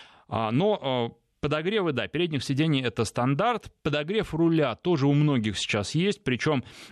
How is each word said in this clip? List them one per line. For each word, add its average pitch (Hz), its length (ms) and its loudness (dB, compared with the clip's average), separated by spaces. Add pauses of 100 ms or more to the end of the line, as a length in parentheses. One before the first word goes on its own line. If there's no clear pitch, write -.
(300)
А, 110 220 -2
но, 135 580 0
э, - 60 -20 (240)
подогревы, 165 520 -2
да, 117 140 -2
передних 156 380 -2
сидений 143 380 0
это 117 220 0
стандарт. 143 680 -2 (100)
Подогрев 156 500 -2
руля 160 440 2
тоже 160 320 0
у 143 40 4
многих 135 460 2
сейчас - 360 -2
есть. 190 280 0
Причём, 127 400 0 (300)